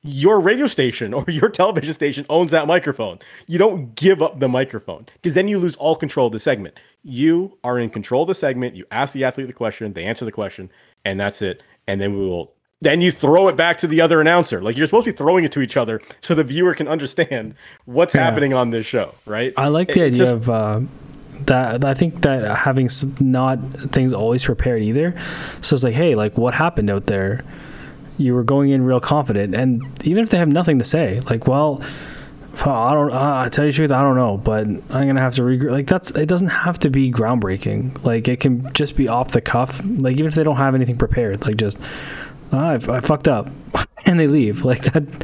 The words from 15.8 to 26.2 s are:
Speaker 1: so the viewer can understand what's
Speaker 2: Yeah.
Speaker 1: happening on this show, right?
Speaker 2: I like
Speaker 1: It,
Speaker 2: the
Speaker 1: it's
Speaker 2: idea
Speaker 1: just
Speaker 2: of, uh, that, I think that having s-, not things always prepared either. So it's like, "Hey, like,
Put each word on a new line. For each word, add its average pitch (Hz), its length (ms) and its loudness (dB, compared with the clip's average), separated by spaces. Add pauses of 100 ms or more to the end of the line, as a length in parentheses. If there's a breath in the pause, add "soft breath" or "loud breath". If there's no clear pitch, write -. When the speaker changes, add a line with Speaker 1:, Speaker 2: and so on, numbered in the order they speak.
Speaker 1:
so - 140 -2
the 156 100 2
viewer 160 300 0
can 156 120 -6
understand 139 680 -4 (320 loud breath)
what's 135 280 2
Speaker 2:
Yeah. 160 80 4
Speaker 1:
happening 156 300 2
on 127 180 2
this 113 160 -2
show, - 280 -4 (120)
right? 117 300 -4
Speaker 2:
I 139 120 0
like 165 200 2
Speaker 1:
It, - 60 -4
Speaker 2:
the 185 80 6
Speaker 1:
it's 131 120 4
Speaker 2:
idea 123 100 4
Speaker 1:
just 123 120 4
Speaker 2:
of, 117 140 -2
uh, 110 300 0 (680)
that, 127 380 0
I 135 100 0
think 170 280 -2
that 117 340 0
having 131 300 0
s-, 135 200 -4 (140)
not 131 380 2 (320)
things 131 220 2
always 113 320 0
prepared 117 380 0
either. 147 320 0 (480 loud breath)
So - 120 2
it's 127 80 2
like, 117 120 0
"Hey, 156 200 4
like, 107 240 0